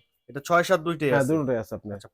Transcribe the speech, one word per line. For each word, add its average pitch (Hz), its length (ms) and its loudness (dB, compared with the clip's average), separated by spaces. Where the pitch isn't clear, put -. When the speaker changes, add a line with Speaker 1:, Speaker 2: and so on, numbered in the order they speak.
Speaker 1:
এটা 123 160 -14
ছয় 175 180 4
সাত 175 180 2
দুইটাই 156 280 -2
Speaker 2:
হ্যাঁ, 139 120 2
Speaker 1:
আছে? 135 120 0
Speaker 2:
দুটোটাই 135 240 0
আছে 110 180 -8
আপনার। 104 200 -12
Speaker 1:
আচ্ছা, 98 200 -16